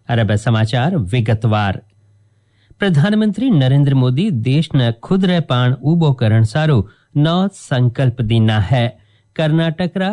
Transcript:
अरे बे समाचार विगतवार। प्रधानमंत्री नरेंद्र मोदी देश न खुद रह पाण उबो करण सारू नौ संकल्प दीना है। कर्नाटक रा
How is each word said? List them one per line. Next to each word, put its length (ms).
अरे 160
बे 120
समाचार 600
विगतवार। 720
प्रधानमंत्री 720
नरेंद्र 440
मोदी 360
देश 320
न 160
खुद 220
रह 180
पाण 400
उबो 320
करण 300
सारू 320
नौ 180
संकल्प 720
दीना 400
है। 240
कर्नाटक 600
रा 160